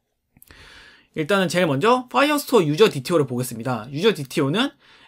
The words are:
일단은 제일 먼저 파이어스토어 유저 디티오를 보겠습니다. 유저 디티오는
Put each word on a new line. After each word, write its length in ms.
일단은 340
제일 180
먼저 420
파이어스토어 560
유저 260
디티오를 360
보겠습니다. 640
유저 240
디티오는 560